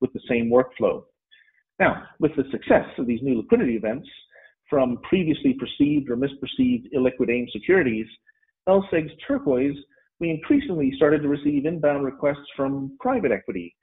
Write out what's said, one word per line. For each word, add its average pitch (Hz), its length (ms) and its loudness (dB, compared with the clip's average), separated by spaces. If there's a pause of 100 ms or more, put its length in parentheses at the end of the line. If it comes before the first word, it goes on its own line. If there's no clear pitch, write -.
with 127 100 -2
the - 80 -12 (100)
same 117 220 0
workflow. 113 500 2 (800)
Now, 160 240 2 (160)
with 151 160 2
the 135 160 0
success - 340 2 (120)
of 127 100 -4
these 120 140 -2
new 131 160 0
liquidity 131 380 2
events 110 320 -4 (600)
from 123 280 0 (100)
previously 156 500 2
perceived 143 520 0
or 120 80 -2
misperceived 127 760 -2
illiquid 127 360 0
aim 120 240 -2
securities, 113 540 2 (600)
L 190 240 4
segs 160 200 -2 (140)
turquoise, 139 520 0 (420)
we 170 100 -2
increasingly 160 680 0
started 156 240 4
to 143 80 -2
receive 143 360 0
inbound 147 380 0
requests 139 520 -4
from 135 440 -4
private 226 320 0
equity, 95 520 -6